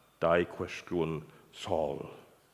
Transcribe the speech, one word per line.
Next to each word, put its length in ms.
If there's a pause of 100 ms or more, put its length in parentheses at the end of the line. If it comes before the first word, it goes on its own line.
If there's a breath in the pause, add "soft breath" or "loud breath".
(220)
dau 240 (120)
cwestiwn 640 (340 loud breath)
sol. 480 (500)